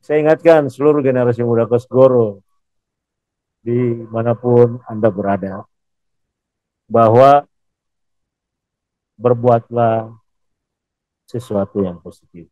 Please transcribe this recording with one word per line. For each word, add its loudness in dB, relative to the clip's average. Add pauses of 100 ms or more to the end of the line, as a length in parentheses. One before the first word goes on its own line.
Saya -4
ingatkan 2
seluruh -2
generasi -2
muda -2
Kosgoro, 0 (1200)
dimanapun -2
Anda -2
berada, -8 (1200)
bahwa 4 (1800)
berbuatlah -2 (1200)
sesuatu -6
yang -12
positif. -20